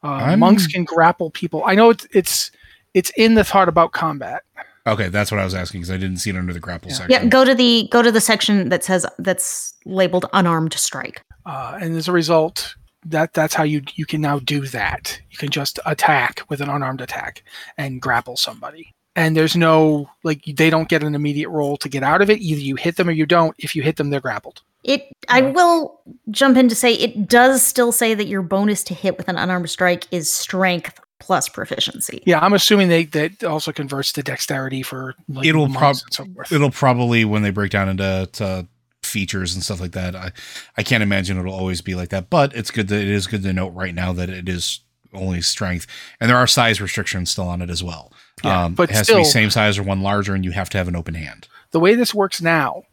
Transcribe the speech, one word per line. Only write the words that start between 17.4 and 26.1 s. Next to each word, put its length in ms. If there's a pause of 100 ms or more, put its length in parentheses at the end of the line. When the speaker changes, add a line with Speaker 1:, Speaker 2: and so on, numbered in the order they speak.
Speaker 1:
and 240
grapple 360
somebody. 560 (220)
And 200
there's 200
no, 540 (140)
like, 220
they 240
don't 180
get 160
an 120
immediate 340
roll 280
to 120
get 140
out 180
of 80
it. 100
Either 220
you 140
hit 220
them 120
or 40
you 120
don't. 320
If 180
you 60
hit 140
them, 140
they're 120
grappled. 400 (220)
Speaker 3:
It, 280 (160)
I 120
Speaker 1:
Yeah. 120
Speaker 3:
will 500 (280)